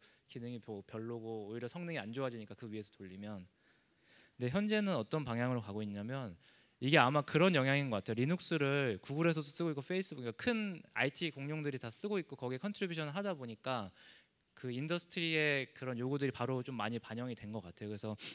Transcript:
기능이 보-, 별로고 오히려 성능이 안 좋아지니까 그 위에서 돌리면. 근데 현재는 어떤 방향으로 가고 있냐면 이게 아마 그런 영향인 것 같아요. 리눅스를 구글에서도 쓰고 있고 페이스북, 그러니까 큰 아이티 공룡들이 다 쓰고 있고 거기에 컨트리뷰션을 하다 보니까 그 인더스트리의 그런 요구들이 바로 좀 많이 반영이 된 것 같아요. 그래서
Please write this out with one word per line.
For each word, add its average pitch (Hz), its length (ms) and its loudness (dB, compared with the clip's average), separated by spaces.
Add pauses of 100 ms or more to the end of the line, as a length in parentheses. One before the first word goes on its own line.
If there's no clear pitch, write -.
(260)
기능이 120 320 -8
보-, 104 240 -8
별로고 113 640 -6
오히려 117 200 -6
성능이 170 300 -6
안 110 160 -6
좋아지니까 120 400 -4
그 107 180 -10
위에서 107 200 -8
돌리면. 98 540 -10 (920)
근데 123 120 0
현재는 208 460 2
어떤 139 260 0
방향으로 120 380 2
가고 104 220 -4
있냐면 104 520 -4 (440)
이게 147 200 8
아마 139 240 8
그런 175 320 6
영향인 139 340 4
것 113 80 2
같아요. 104 180 -2
리눅스를 139 840 2
구글에서도 156 460 2
쓰고 170 240 0
있고 143 100 -2
페이스북, 180 400 -2
그러니까 117 220 -6
큰 214 400 0 (100)
아이티 143 380 0
공룡들이 143 480 -4
다 120 100 -8
쓰고 202 300 -2
있고 151 180 -6
거기에 127 220 -4
컨트리뷰션을 165 560 -4
하다 196 200 -2
보니까 120 560 -4 (600)
그 - 180 -8
인더스트리의 156 1000 0
그런 127 260 -4
요구들이 135 340 2
바로 127 300 0
좀 131 120 -8
많이 113 240 -2
반영이 120 360 -6
된 107 180 -10
것 110 100 -6
같아요. 90 260 -10
그래서 107 280 -6 (180)